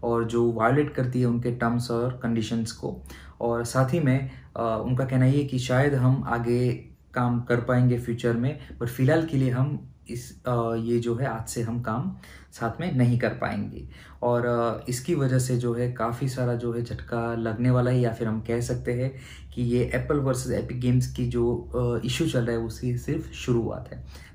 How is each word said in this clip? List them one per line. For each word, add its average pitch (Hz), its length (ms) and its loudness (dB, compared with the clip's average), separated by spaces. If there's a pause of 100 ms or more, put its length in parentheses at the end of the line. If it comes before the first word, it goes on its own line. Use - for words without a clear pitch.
और 117 220 2
जो 120 260 2
violate 127 420 4
करती 127 260 0
है 123 60 4
उनके 120 260 0
terms 120 400 0
और 120 320 0
conditions 113 480 -2
को। - 300 -8 (400)
और 117 240 0
साथ 131 280 2
ही 175 60 2
में, 131 300 2 (280)
अ, 113 280 0
उनका 127 200 2
कहना 127 200 4
ये 135 120 6
है 143 60 4
कि 131 160 -2
शायद 131 340 2
हम 131 300 4
आगे 120 480 2 (420)
काम 120 280 2
कर 120 180 2
पाएंगे 123 400 4
future 120 340 0
में, 123 260 0 (180)
but 120 100 -4
फिलहाल 151 380 4
के 147 120 -2
लिए 131 120 2
हम - 400 0 (200)
इस, - 360 -12
अ, 117 300 0
ये 117 240 0
जो 117 160 0
है 127 120 -2
आज 113 200 -6
से - 140 -6
हम 117 200 -2
काम 139 340 -4 (360)
साथ 117 300 -4
में 175 140 -2
नहीं 120 240 4
कर 123 100 2
पाएंगे। 101 600 -6 (320)
और, 120 240 2
अ, 120 440 0
इसकी 165 260 -2
वजह 131 240 2
से 127 180 0
जो 120 160 0
है 123 180 0
काफ़ी 123 380 -2
सारा 123 260 0
जो 120 180 -4
है 120 100 -2
झटका 117 520 -4
लगने 113 340 0
वाला 123 220 4
है, 127 80 4
या 117 140 2
फिर 113 140 -4
हम 110 140 -2
कह 117 180 -2
सकते 123 340 -2
हैं 127 200 -2 (400)
कि 123 80 -4
ये 120 320 2
Apple 131 240 0
versus 131 340 0
Epic 123 300 -2
Games 123 320 2
की 123 140 -2
जो, 120 280 2
अ, 120 500 -2
issue 147 220 0
चल 127 180 0
रहा 117 120 0
है 113 60 -2
उसकी 120 340 -4
सिर्फ 156 340 -4
शुरुआत - 600 -2
है। - 100 -14 (320)